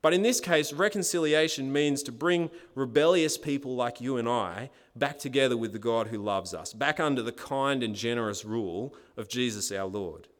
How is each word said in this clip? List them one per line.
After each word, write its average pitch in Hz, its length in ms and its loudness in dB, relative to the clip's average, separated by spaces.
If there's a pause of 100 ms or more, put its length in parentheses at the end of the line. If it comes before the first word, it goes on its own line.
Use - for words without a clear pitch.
But 160 100 6
in 180 100 4
this 233 180 2
case, 151 320 2
reconciliation 156 1000 2
means 143 300 2
to 123 100 -8
bring 165 380 2 (240)
rebellious 151 640 4
people 139 380 -4
like 120 240 -2
you 127 180 -2
and 117 100 0
I 107 420 -2 (240)
back 139 240 -2
together 131 380 2
with 113 160 -2
the 107 60 -8
God 113 300 0
who 113 100 -6
loves 98 340 -2
us, 80 220 -10
back 143 260 0
under 143 220 2
the 117 100 -4
kind 135 500 -2
and 110 120 -2
generous 113 500 -2
rule 110 500 -4 (220)
of 110 120 -10
Jesus 113 440 -4
our 98 140 -4
Lord. 95 420 -6 (120)